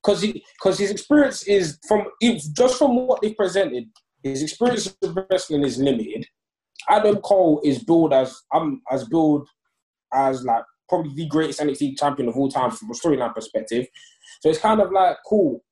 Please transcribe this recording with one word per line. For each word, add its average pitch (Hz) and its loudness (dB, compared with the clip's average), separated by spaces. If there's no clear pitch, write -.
'cause 185 2
he, 214 -4
'cause 190 0
his 196 0
experience 277 0
is 190 0
from, 208 0
if, 220 2
just 254 2
from 254 2
what 254 0
they 214 -2
presented, 175 -2
his 135 -4
experience 220 -2
of 170 -4
wrestling 156 0
is 123 -2
limited. 120 -2
Adam 208 4
Cole 180 2
is 127 0
billed 160 4
as, 131 0
um, 151 -2
as 143 -2
billed 151 2
as, 135 0
like, 117 0
probably 160 -2
the 156 -8
greatest 147 -2
N 151 0
X 139 -8
T 139 -2
champion 139 -2
of 123 -4
all 135 0
time 127 -2
from 110 -14
a 117 -10
storyline 127 -2
perspective. 110 -6
So 156 4
it's - 0
kind 214 2
of 190 0
like, 185 2
cool. 175 0